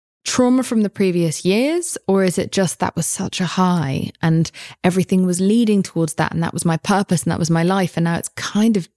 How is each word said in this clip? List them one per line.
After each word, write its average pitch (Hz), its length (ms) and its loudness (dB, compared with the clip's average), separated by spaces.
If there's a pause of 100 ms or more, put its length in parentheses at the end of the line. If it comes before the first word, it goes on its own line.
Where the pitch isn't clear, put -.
(240)
trauma 254 380 2
from 226 200 0
the 196 80 0
previous 175 540 0
years, 277 640 0
or 196 160 2
is 185 160 0
it - 140 -4
just 190 260 0
that - 160 -4
was 170 120 -4
such - 340 -6
a 180 60 0
high 170 640 0 (120)
and 165 280 2 (340)
everything 185 420 2
was 180 140 0
leading 208 420 2
towards 165 320 -2
that, - 180 -2
and 160 100 -2
that 165 100 -2
was - 120 -6
my 165 120 2
purpose, 190 480 0
and 170 80 0
that - 60 -4
was 165 120 -2
my 165 140 2
life, 190 320 0
and 170 80 0
now 170 120 0
it's - 140 -6
kind 214 460 0
of 170 200 -4